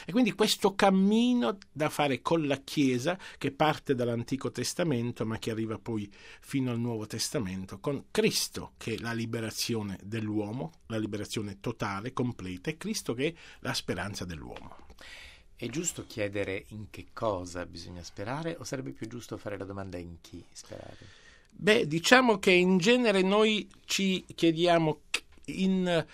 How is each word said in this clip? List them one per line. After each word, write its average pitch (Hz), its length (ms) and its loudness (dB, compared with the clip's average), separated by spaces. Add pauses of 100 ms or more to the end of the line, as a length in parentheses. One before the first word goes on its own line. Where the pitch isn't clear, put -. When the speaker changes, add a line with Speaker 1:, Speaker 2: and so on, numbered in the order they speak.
Speaker 1:
E 170 60 -8
quindi 220 220 4
questo 208 420 2
cammino 220 840 6 (140)
da 151 180 0
fare 143 320 2
con 165 240 2
la 139 120 2
Chiesa, 139 600 0 (220)
che 131 120 -2
parte 147 440 2
dall'Antico 120 560 -2
Testamento, 123 720 -2
ma 110 140 -4
che - 100 -6
arriva 110 300 -4
poi 107 280 -4 (320)
fino 131 300 -2
al 117 100 -2
Nuovo 113 280 -4
Testamento, 95 720 -6
con 143 320 -4
Cristo - 640 -2
che - 160 -6
è 104 60 -4
la 117 140 -6
liberazione 110 880 -4
dell'uomo, 107 720 -4 (120)
la 113 140 -6
liberazione 101 600 -6
totale, 107 540 -6
completa, 110 560 -4
e 156 80 -8
Cristo 196 380 -6
che 127 140 -2
è 165 40 -6 (280)
la - 120 -6
speranza 98 500 -6
dell'uomo. 65 580 -12 (720)
Speaker 2:
È 117 140 -8
giusto 151 360 -6
chiedere 101 640 -4
in 107 200 -14
che - 240 -16
cosa 90 520 -4
bisogna 87 380 -14
sperare 135 560 -8
o 104 60 -14
sarebbe 135 260 -8
più 113 160 -12
giusto 113 300 -10
fare 101 200 -8
la 95 60 -10
domanda 95 340 -8
in 87 220 -12
chi - 320 -18
sperare? - 460 -16 (540)
Speaker 1:
Beh, 180 360 4
diciamo 214 500 6
che 190 140 4
in 180 280 6
genere 220 420 6
noi 208 480 4 (160)
ci 190 400 2 (100)
chiediamo 165 680 4 (420)
in 180 680 2